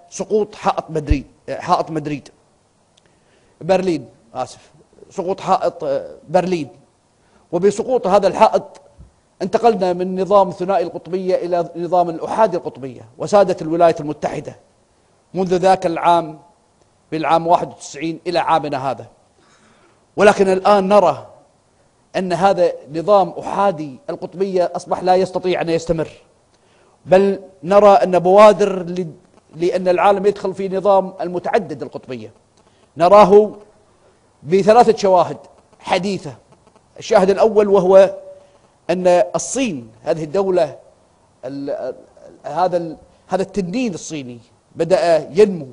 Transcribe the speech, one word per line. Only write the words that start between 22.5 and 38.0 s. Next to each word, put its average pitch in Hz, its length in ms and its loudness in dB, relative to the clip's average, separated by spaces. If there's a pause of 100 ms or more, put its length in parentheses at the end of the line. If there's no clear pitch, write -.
نظام 175 340 2
أحادي 151 720 -4 (120)
القطبية 180 680 -4
أصبح 180 260 -8
لا 185 120 2
يستطيع 185 460 -2
أن 160 80 -6
يستمر، 165 400 -2 (1000)
بل 196 340 2 (220)
نرى 202 280 6
أن 180 280 4
بوادر 190 640 4
ل-، 175 300 -8 (440)
لأن 180 320 -2
العالم 190 380 2
يدخل 202 280 -2
في 196 140 -6
نظام 185 520 0
المتعدد 170 640 -6
القطبية. 120 500 -14 (640)
نراه 196 560 6 (920)
بثلاثة 202 540 4
شواهد 175 420 0 (420)
حديثة. 185 540 -6 (640)
الشاهد 196 320 2
الأول 208 380 4
وهو 190 460 6 (760)